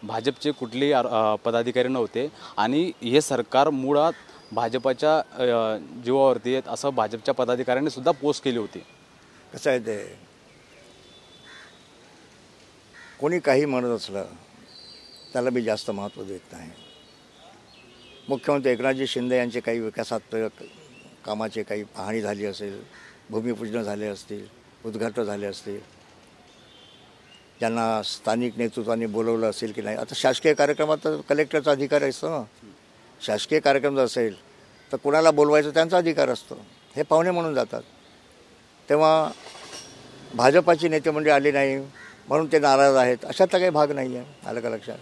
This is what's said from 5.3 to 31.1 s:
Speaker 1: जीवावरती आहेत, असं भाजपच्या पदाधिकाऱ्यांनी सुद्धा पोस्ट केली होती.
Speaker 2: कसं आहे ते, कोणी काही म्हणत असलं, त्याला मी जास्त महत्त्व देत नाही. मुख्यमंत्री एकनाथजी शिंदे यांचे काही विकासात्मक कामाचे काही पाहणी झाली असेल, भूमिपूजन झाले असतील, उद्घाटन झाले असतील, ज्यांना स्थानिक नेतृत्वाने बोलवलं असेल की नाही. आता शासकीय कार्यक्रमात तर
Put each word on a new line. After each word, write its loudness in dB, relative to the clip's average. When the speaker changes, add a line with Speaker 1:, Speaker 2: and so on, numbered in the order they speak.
Speaker 1:
जीवावरती 0
आहेत, -2
असं -4
भाजपच्या -2
पदाधिकाऱ्यांनी 0
सुद्धा -2
पोस्ट -2
केली 0
होती. -8
Speaker 2:
कसं -4
आहे 0
ते, -10
कोणी 0
काही 4
म्हणत 0
असलं, -8
त्याला 0
मी 0
जास्त -2
महत्त्व -8
देत -12
नाही. -18
मुख्यमंत्री 0
एकनाथजी -2
शिंदे -2
यांचे -2
काही -4
विकासात्मक -6
कामाचे -6
काही -8
पाहणी -8
झाली -6
असेल, -10
भूमिपूजन -6
झाले -6
असतील, -12
उद्घाटन -6
झाले -6
असतील, -10
ज्यांना -2
स्थानिक -4
नेतृत्वाने -4
बोलवलं -2
असेल -6
की -8
नाही. -6
आता -10
शासकीय 2
कार्यक्रमात 2
तर -4